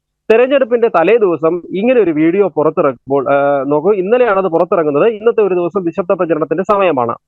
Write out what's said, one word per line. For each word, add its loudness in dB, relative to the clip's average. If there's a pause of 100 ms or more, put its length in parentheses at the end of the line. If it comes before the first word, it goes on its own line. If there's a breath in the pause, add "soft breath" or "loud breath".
(320)
തെരഞ്ഞെടുപ്പിന്റെ 2
തലേ 2
ദിവസം 0 (140)
ഇങ്ങനെ 2
ഒരു 2
വീഡിയോ 2
പുറത്തിറക്കുമ്പോൾ, -2
ആ, 0
നോക്കൂ, 0
ഇന്നലെയാണത് 0
പുറത്തിറങ്ങുന്നത്. 0
ഇന്നത്തെ 0
ഒരു 0
ദിവസം -4
നിശബ്ദ -4
പ്രചരണത്തിന്റെ -2
സമയമാണ്. 0 (120)